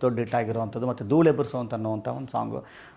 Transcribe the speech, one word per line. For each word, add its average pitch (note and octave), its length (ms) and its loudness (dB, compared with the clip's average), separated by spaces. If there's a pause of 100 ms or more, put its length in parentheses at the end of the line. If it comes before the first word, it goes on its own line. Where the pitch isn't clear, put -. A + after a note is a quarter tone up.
ದೊಡ್ಡ B2 160 2
ಹಿಟ್ A#2 160 -2
ಆಗಿರುವಂಥದ್ದು, A2+ 520 -2
ಮತ್ತು B2 220 -4
ಧೂಳೆಬ್ಬರಿಸು C#3+ 500 4
ಅಂತ A#2+ 160 -6
ಅನ್ನುವಂಥ A2 340 -4
ಒಂದು B2+ 200 -8
ಸಾಂಗು, A2+ 360 -4 (320)